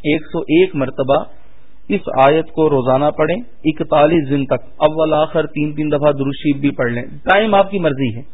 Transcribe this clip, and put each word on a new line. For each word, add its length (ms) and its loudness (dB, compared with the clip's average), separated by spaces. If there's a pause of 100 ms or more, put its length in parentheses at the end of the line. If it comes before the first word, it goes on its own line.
ایک 180 0 (100)
سو 80 -2
ایک 360 4
مرتبہ 480 0 (640)
اس 120 0 (240)
آیت 260 2
کو 180 2
روزانہ 360 2 (120)
پڑھیں 180 0 (300)
اکتالیس 640 2
دن 160 0
تک، 200 -2 (120)
اول 360 2
آخر 320 0
تین 280 -4
تین 180 -2
دفعہ 200 2
درود 260 -2
شریف 180 0
بھی 160 -2
پڑھ 200 -2
لیں، 120 -6 (200)
ٹائم 320 2
آپ 160 4
کی 80 -4
مرضی 360 -2
ہے 60 -10 (120)